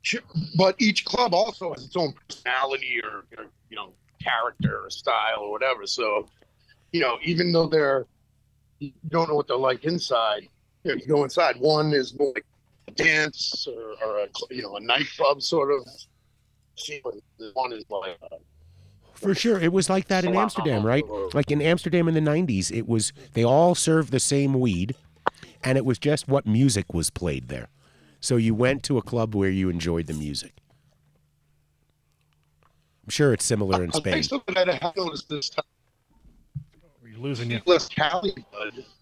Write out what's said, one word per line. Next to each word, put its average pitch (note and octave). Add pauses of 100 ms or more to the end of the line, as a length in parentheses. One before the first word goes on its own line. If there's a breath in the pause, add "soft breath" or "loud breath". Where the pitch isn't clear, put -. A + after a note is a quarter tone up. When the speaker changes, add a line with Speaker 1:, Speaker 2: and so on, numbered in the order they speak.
Speaker 1:
Sure, - (340)
but F#3
each G#3+
club A3
also F#3
has -
its -
own D3+ (120)
personality C3
or, G#2 (120)
or, A2 (220)
you A2
know, F#2+ (300)
character A2+
or G2
style A2
or G#2
whatever. A2
So, G#2+ (680 soft breath)
you E3+
know, -
even F3
though E3
they're, C#3 (720)
you C#3+ (160)
don't E3
know D3+
what D3
they're B2
like C3
inside, A#2 (360)
you D#3
know, B2+
you B2+
go D3
inside, C3
one D3+
is B2+
more C#3
like - (420)
a G#2+
dance -
or, A2+
or G#2+
a G2+
cl-, -
you B2
know, G2+
a G#2
nightclub C#3
sort C#3+
of C3+ (880)
scene, C#3+ (360)
and A2
one B2+
is G#2
like F#2+ (160)
a - (760)
Speaker 2:
For G3
sure. A3
It E3
was F#3+
like F#3+
that F#3
in F3+
Speaker 1:
salon F#3+
Speaker 2:
Amsterdam, C#3
right? C#3
Speaker 1:
or G2
Speaker 2:
Like, D3+
in D3
Amsterdam E3+
in E3
the D#3
nineties, D3
it A2+
was, A2+ (220 loud breath)
they A#2
all D#3+
served D#3+
the C3
same C#3
weed, G#2+ (680 loud breath)
and C3
it B2
was B2+
just D3
what C3+
music G#2+
was E2
played C2+
there. A#1+ (520 soft breath)
So -
you A2+
went B2+
to C3
a A2
club A2+
where G2
you F#2+
enjoyed E2+
the D#2+
music. D2 (2500)
I'm G#2
sure C#3+
it's -
similar G2+
in E2+
Speaker 1:
I, -
I D#3
think -
Speaker 2:
Spain. G2
Speaker 1:
something B3+
that F3+
I D#3+
have E3+
noticed E3+
this D3
time. - (1400)
Speaker 3:
We're A2
losing A#2+
you. A#2
Speaker 1:
Less E3+
Cali, F3 (180)
bud. G#2 (180)